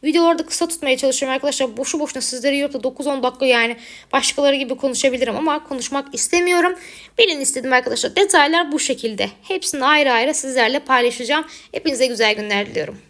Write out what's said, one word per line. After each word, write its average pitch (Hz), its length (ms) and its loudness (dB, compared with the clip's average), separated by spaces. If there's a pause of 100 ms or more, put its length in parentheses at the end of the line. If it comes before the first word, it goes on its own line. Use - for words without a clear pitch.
Videoları 330 340 4
da 320 80 -4
kısa - 220 -2
tutmaya 277 280 0
çalışıyorum 262 380 0
arkadaşlar. 269 420 -2
Boşu 269 240 -4
boşuna 294 220 -6
sizleri 262 360 -2
yorup 285 160 -2
da 254 80 -6
dokuz 262 240 -4
on 277 160 -2
dakika 254 240 -2
yani 233 300 2 (360)
başkaları 277 440 2
gibi 262 200 -4
konuşabilirim 254 600 -2
ama 311 280 -2
konuşmak 269 500 -6
istemiyorum. 359 640 2 (400)
Bilin 330 220 4
istedim 262 320 -2
arkadaşlar. 247 440 0
Detaylar 330 560 4
bu 302 60 -2
şekilde. 208 520 -2 (120)
Hepsini 302 420 -4
ayrı 285 280 4
ayrı 247 220 2
sizlerle 262 440 0
paylaşacağım. 254 680 0 (260)
Hepinize 262 340 0
güzel 220 280 2
günler 208 320 -2
diliyorum. - 320 -6 (120)